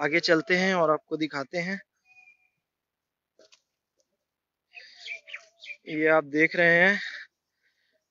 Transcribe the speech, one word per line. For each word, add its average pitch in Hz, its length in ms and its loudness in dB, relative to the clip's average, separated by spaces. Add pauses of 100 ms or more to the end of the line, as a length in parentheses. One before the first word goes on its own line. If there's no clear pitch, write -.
आगे 151 200 0
चलते 165 360 0
हैं 190 180 0
और 160 160 2
आपको 156 260 -4
दिखाते 151 440 -6
हैं। 190 200 -6 (4000)
ये 156 220 -2
आप 160 160 4
देख 151 300 2
रहे 170 220 4
हैं 196 220 2 (1120)